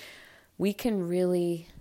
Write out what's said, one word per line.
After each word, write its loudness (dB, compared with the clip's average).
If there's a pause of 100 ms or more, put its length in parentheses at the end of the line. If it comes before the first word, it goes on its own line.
(580)
We 2
can -2
really 2 (120)